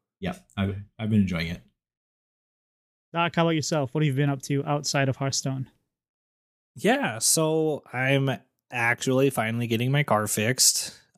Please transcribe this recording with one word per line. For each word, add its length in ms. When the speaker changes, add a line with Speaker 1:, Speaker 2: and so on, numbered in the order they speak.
Speaker 1:
Yeah, 140
I've, 200
I've 120
been 120
enjoying 260
it. 140
Speaker 2:
Doc, 220
how 80
about 80
yourself? 420
What 100
have 40
you 140
been 80
up 140
to 220
outside 440
of 80
Hearthstone? 500
Speaker 3:
Yeah, 440
so 720
I'm 400
actually 580
finally 380
getting 240
my 120
car 240
fixed. 720